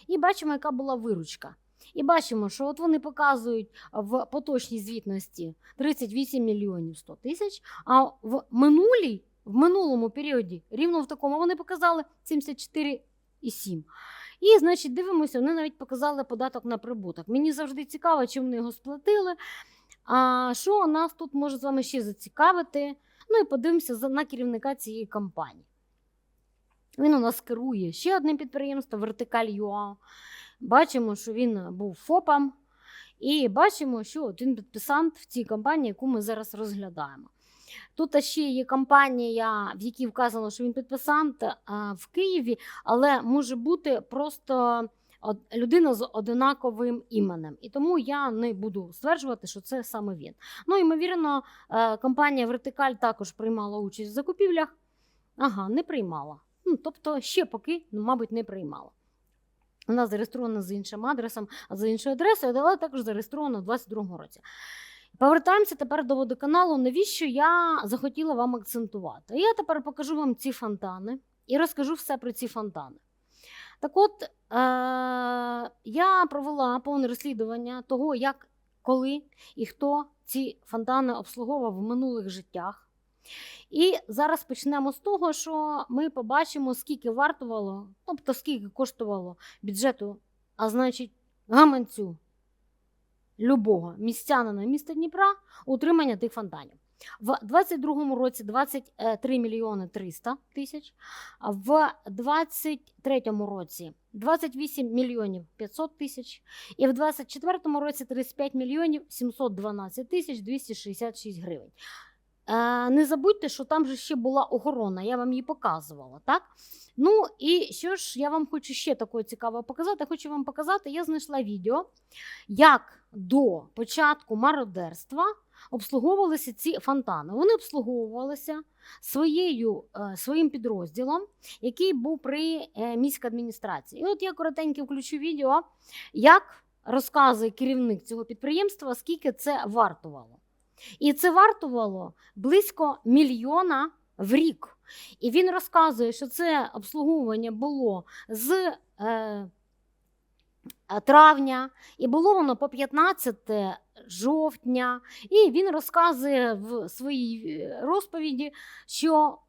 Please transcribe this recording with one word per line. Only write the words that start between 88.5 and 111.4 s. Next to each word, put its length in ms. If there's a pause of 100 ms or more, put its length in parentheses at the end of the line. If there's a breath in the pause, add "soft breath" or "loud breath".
коштувало 720 (240 loud breath)
бюджету, 560 (380)
а 140
значить, 420 (360)
гаманцю 680 (1200)
любого 580
містянина 640
міста 300
Дніпра 420 (300 loud breath)
утримання 520
тих 160
фонтанів. 440 (440 loud breath)
В 200
двадцять 400
другому 340
році 280
двадцять 500 (280)
три 180
мільйони 480
триста 500 (180)
тисяч, 380 (460 loud breath)
а 120
в 400 (180)
двадцять 920
третьому 440
році 480 (200)
двадцять 420
вісім 380
мільйонів 520 (100)
п'ятсот 420
тисяч 460 (340 loud breath)
і 100
в 60
двадцять 340
четвертому 520
році 260
тридцять 300
п'ять 180
мільйонів 560
сімсот 460
дванадцять 540
тисяч 300
двісті 360
шістдесят 420
шість 240